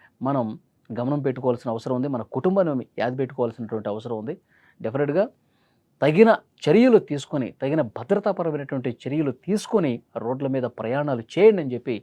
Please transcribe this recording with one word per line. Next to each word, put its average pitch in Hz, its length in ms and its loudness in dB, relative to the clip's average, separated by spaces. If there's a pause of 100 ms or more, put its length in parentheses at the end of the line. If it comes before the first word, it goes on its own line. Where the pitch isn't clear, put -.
(280)
మనం 123 300 -2 (400)
గమనం 139 280 -2
పెట్టుకోవాల్సిన 127 480 -2
అవసరం 123 240 -4
ఉంది, 135 180 -2
మన 113 60 -6 (140)
కుటుంబాన్ని 165 500 0 (120)
యాది 123 180 -2
పెట్టుకోవాల్సినటువంటి 117 800 -4
అవసరం 110 280 -8
ఉంది. 135 120 -8 (480)
డెఫినెట్గా 143 420 0 (800)
తగిన 165 280 6 (340)
చర్యలు 220 340 8 (120)
తీసుకొని, 139 380 -4 (140)
తగిన 147 180 0 (160)
భద్రతాపరమైనటువంటి 151 960 -2 (120)
చర్యలు 139 300 -2 (140)
తీసుకొని 180 560 -2 (140)
రోడ్ల 131 380 -4
మీద 131 80 -2
ప్రయాణాలు 123 600 -4 (120)
చేయండి 196 280 6
అని 131 120 -6
చెప్పి 120 280 -4